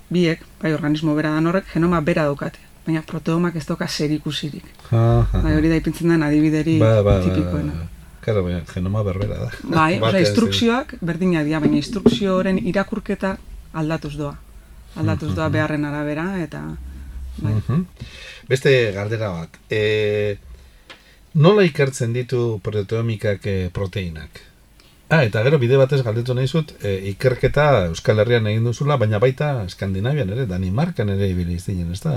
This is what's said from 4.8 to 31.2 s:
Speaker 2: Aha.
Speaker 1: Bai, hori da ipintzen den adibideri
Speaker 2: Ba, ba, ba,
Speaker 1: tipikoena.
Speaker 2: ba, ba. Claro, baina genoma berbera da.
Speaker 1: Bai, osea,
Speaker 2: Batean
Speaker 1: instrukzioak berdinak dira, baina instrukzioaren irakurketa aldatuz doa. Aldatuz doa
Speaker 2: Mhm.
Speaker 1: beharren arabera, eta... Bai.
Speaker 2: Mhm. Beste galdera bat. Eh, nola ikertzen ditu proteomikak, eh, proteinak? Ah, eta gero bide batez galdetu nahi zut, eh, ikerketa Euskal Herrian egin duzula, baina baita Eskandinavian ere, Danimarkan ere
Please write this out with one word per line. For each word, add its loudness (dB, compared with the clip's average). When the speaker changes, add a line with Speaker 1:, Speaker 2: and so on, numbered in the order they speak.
Speaker 2:
Aha. 4
Speaker 1:
Bai, 2
hori 4
da 4
ipintzen 0
den 4
adibideri 2
Speaker 2:
Ba, 6
ba, 4
ba, 0
Speaker 1:
tipikoena. -2
Speaker 2:
ba, -8
ba. -12
Claro, 0
baina -4
genoma -4
berbera -4
da. -6
Speaker 1:
Bai, 2
osea, -2
Speaker 2:
Batean 2
Speaker 1:
instrukzioak 0
berdinak 0
dira, -2
baina 2
instrukzioaren 2
irakurketa -4
aldatuz -4
doa. -6
Aldatuz -2
doa -2
Speaker 2:
Mhm. 0
Speaker 1:
beharren 0
arabera, -4
eta... -8
Bai. -2
Speaker 2:
Mhm. 0
Beste 4
galdera -4
bat. -6
Eh, 0
nola 8
ikertzen 0
ditu -2
proteomikak, -2
eh, -2
proteinak? -8
Ah, 4
eta 0
gero 4
bide 4
batez 4
galdetu -2
nahi 0
zut, -2
eh, -4
ikerketa 2
Euskal 2
Herrian 4
egin 2
duzula, 0
baina -2
baita 0
Eskandinavian -2
ere, -2
Danimarkan -2
ere 0